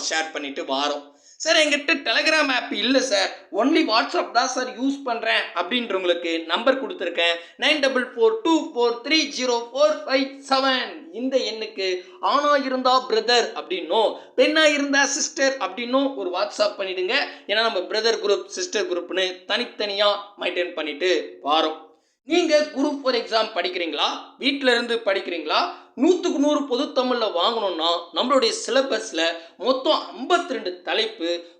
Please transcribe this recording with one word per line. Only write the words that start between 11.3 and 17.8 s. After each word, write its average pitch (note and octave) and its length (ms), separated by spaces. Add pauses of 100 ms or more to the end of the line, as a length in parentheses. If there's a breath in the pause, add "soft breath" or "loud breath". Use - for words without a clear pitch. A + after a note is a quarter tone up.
எண்ணுக்கு G#3 640 (200 loud breath)
ஆணா C#4 440
இருந்தா C4 440
பிரதர் A3 440
அப்படின்னும் E3+ 640 (180 loud breath)
பெண்ணா D4+ 280
இருந்தா C#4+ 420
சிஸ்டர் C4+ 520
அப்படின்னும் A#3+ 580
ஒரு F#3+ 140
WhatsApp G#3 480
பண்ணிடுங்க. F#3+ 480 (220 loud breath)
ஏன்னா G#3 140
நம்ம A3 180
பிரதர் A3 400